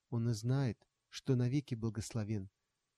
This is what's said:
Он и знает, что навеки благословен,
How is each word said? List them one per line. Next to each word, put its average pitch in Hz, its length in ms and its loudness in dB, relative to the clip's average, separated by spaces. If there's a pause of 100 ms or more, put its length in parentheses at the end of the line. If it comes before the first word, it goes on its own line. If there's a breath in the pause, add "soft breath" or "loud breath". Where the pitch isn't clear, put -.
Он 120 200 0
и 120 40 4
знает, 120 520 0 (240)
что - 280 0
навеки 123 400 0
благословен, 107 720 -4 (480)